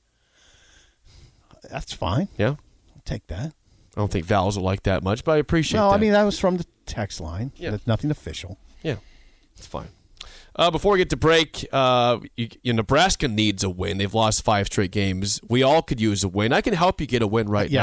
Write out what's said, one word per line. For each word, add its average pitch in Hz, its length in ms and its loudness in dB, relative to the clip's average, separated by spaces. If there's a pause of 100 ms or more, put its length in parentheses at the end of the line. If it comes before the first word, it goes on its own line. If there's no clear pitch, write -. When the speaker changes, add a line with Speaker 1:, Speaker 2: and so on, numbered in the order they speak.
(1700)
Speaker 1:
That's - 240 -12
fine. 120 340 -2 (100)
Speaker 2:
Yeah? 107 120 0 (460)
Speaker 1:
I'll - 100 -20
take - 220 -8
that. 127 260 -8 (420)
Speaker 2:
I 104 40 -6
don't 104 120 -2
think 85 140 -2
Val's 101 320 2
will 92 80 -4
like 95 180 -2
that 92 200 0
much, 101 200 -2
but 160 100 2
I 156 40 4
appreciate 160 420 0
Speaker 1:
No, 202 100 4
Speaker 2:
that. 196 60 4
Speaker 1:
I - 40 2
mean, 214 140 2
that 208 100 6
was 202 160 -2
from 185 180 2
the 170 80 -6 (200)
text - 340 -8
line. 90 380 -6
Speaker 2:
Yeah. 165 140 -8
Speaker 1:
That's 104 160 -6
nothing 127 240 0
official. - 460 -10 (240)
Speaker 2:
Yeah, 131 140 -4 (640)
it's - 100 -20
fine. - 220 -12 (680)
Uh, 170 160 2
before 185 220 2
we 190 60 4
get 180 100 0
to - 80 -2
break, 160 540 2
uh, 127 480 2 (160)
you, 117 140 -6 (140)
you, 120 100 0
Nebraska 139 540 2
needs 107 360 0
a 98 60 0
win. 90 280 -4
They've 98 160 -2
lost 110 300 2
five 101 240 2
straight 95 240 -2
games. 98 560 -2
We 127 160 4
all 147 180 6
could 123 200 -6
use 101 220 2
a 98 60 0
win. 104 240 0
I 202 80 4
can 226 120 0
help 180 280 2
you 135 60 -4
get 117 140 0
a 110 60 2
win 110 220 0
right 104 200 0
Speaker 1:
Yeah, 131 140 2